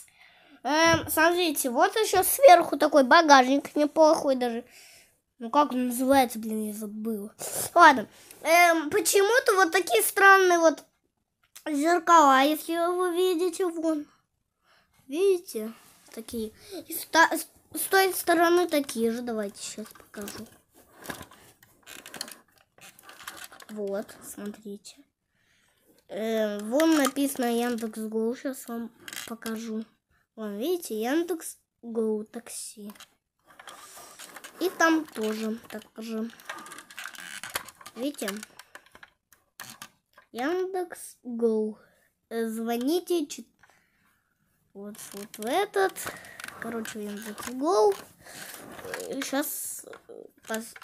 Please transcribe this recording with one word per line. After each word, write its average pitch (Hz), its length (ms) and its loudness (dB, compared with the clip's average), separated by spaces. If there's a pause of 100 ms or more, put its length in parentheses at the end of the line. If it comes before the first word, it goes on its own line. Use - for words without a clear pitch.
(640)
Эм, 320 460 2
смотрите, 320 600 2
вот 320 280 2
ещё 415 260 2
сверху 349 540 8
такой 302 260 4
багажник 277 720 6
неплохой 302 600 4
даже. 240 280 -4 (760)
Ну, 233 100 -10
как 294 240 2
он 247 160 -2
называется, 254 500 2
блин, 220 280 -6
я 208 60 -10
забыла. 214 600 -8 (420)
Ладно. 294 320 8 (360)
Эм, 330 460 4
почему-то 415 680 2
вот 370 180 4
такие 381 300 2
странные 381 560 6
вот 320 240 2 (840)
зеркала, 311 760 4
если 302 340 -2 (180)
вы 359 200 -2
видите, 370 500 0
вон. 320 400 -2 (1000)
Видите? 311 680 -2 (420)
Такие. 226 360 -10 (360)
И 330 60 -14
с - 180 -10
та-, 320 240 4
с, - 120 -6 (280)
с - 140 -6
той 381 240 4
стороны 349 560 2
такие 233 420 -2
же. 240 100 -6
Давайте 220 400 -8
сейчас - 260 -14
покажу. - 600 -16 (3250)
Вот, 208 380 -8 (160)
смотрите. 202 720 -16 (1120)
Э, 214 500 -4
вон 302 380 2
написано 269 480 -2
Яндекс.Гоу. 226 880 -4
Щас 262 320 -12
вам 233 240 -10 (360)
покажу. 226 560 -10 (520)
Вон, 208 220 -10
видите, 330 440 -6
Яндекс.Гоу 233 1200 -6
такси. - 640 -16 (1700)
И 359 180 -2
там 320 280 2
тоже 220 520 -6 (120)
так 214 140 -12 (140)
же. 226 320 -8 (1700)
Видите? 247 340 -6 (2000)
Яндекс.Гоу. 247 1500 -4 (520)
Э, 226 200 -6
звоните 254 800 -4
чет-, - 200 -16 (1300)
вот, 208 220 -16 (180)
вот - 240 -16
в 214 80 -10
этот. 381 480 0 (680)
Короче, 226 420 -10
Яндекс.Гоу. 247 920 -2 (1160)
Э, 269 120 -8
щас, - 640 -8 (240)
э, - 40 -20 (340)
пос-, 226 360 -8